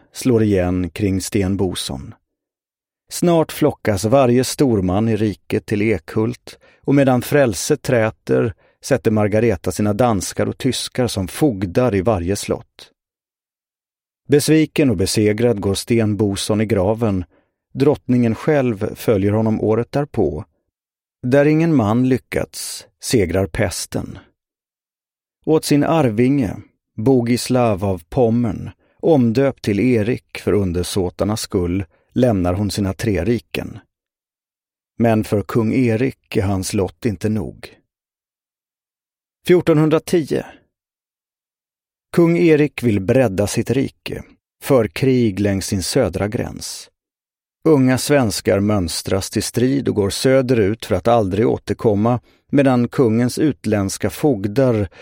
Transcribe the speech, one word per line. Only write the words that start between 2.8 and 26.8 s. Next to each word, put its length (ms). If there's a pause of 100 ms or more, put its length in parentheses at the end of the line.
Snart 420
flockas 520
varje 400
storman 640
i 80
riket 500
till 160
Ekhult, 760 (220)
och 140
medan 280
frälse 540
träter 760 (300)
sätter 260
Margareta 640
sina 200
danskar 540
och 120
tyskar 480
som 220
fogdar 680
i 60
varje 360
slott. 560 (1400)
Besviken 600
och 60
besegrad 640
går 140
Sten 420
Boson 440
i 60
graven. 580 (480)
Drottningen 640
själv 600
följer 380
honom 280
året 320
därpå. 520 (760)
Där 240
ingen 300
man 320
lyckats 800 (140)
segrar 460
pesten. 720 (1300)
Åt 200
sin 200
arvinge, 720 (400)